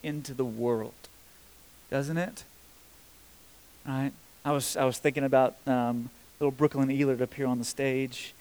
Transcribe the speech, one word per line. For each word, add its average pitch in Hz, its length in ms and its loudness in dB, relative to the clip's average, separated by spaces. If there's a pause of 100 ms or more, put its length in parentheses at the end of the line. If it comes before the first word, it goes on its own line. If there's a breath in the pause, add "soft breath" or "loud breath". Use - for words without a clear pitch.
into 147 300 -6
the 131 120 -2
world, 113 500 -2 (960 soft breath)
doesn't 139 260 -2
it? 180 280 -4 (1400)
Right? 135 240 -2 (340)
I 143 60 0
was, 143 260 0
I 139 80 4
was 127 140 2
thinking 143 240 0
about, 131 320 4 (140)
um, 120 420 0 (300)
little 143 100 2
Brooklyn 135 400 2
Elert 139 300 2
up 123 140 -2
here 139 120 -2
on 123 140 0
the 117 40 -4
stage 131 760 -2